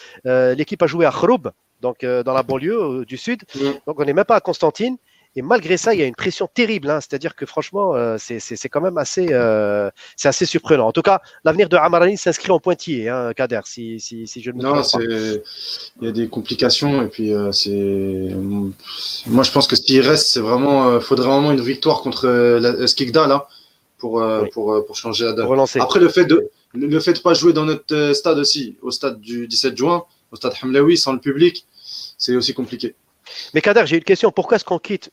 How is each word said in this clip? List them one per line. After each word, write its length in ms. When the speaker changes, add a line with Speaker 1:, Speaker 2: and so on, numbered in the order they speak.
Speaker 1:
Euh, 300
l'équipe 260
a 60
joué 180
à 60
Khroub, 400
donc, 220
euh, 200
dans 100
la 80
banlieue, 400
euh, 240
du 120
sud. 260
Speaker 2:
Mm. 40
Speaker 1:
Donc 140
on 60
n'est 80
même 120
pas 120
à 40
Constantine. 560
Et 80
malgré 340
ça, 160
il 60
y 40
a 40
une 80
pression 360
terrible, 380
hein. 100
C'est-à-dire 360
que 100
franchement, 480
euh, 240
c'est, 220
c'est, 160
c'est 140
quand 120
même 160
assez, 360
euh, 580
c'est 140
assez 180
surprenant. 400
En 40
tout 120
cas, 180
l'avenir 260
de 80
Amrani 400
s'inscrit 320
en 100
pointillé, 500
hein, 260
Kader, 300
si, 340
si, 260
si 160
je 80
ne 80
me 60
Speaker 2:
Non, 180
Speaker 1:
trompe 0
pas. 240
Speaker 2:
c'est, 380
il 40
y 20
a 40
des 160
complications 760
et 40
puis, 280
euh, 160
c'est, 800
moi 160
je 80
pense 160
que 80
s'il 260
reste, 280
c'est 100
vraiment, 480
euh, 140
faudrait 260
vraiment 240
une 100
victoire 400
contre, 240
euh, 340
la, 280
Skikda 400
là, 200
pour, 200
euh, 220
Speaker 1:
Oui. 100
Speaker 2:
pour, 220
euh, 100
pour 120
changer 300
la 80
donne. 120
Speaker 1:
Pour 60
relancer. 280
Speaker 2:
Après 200
le 100
fait 160
de, 240
le, 140
le 120
fait 140
de 60
pas 160
jouer 180
dans 120
notre, 280
euh, 220
stade 240
aussi, 420
au 80
stade 320
du 240
dix-sept 320
juin, 280
au 40
stade 260
Hamlaoui, 360
sans 160
le 60
public, 460
c'est 180
aussi 180
compliqué. 420
Speaker 1:
Mais 80
Kader, 240
j'ai 120
une 60
question. 280
Pourquoi 240
est-ce 100
qu'on 140
quitte, 340